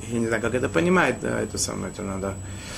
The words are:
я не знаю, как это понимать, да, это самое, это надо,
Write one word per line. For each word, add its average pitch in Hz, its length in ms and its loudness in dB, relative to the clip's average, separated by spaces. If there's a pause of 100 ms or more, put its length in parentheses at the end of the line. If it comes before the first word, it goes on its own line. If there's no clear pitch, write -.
я 117 100 0
не 113 80 2
знаю, 113 140 2
как 113 120 0
это 127 160 2
понимать, 165 500 4
да, 120 220 0
это 101 160 -4
самое, 98 340 -2
это 98 120 -8
надо, 98 320 -2 (420)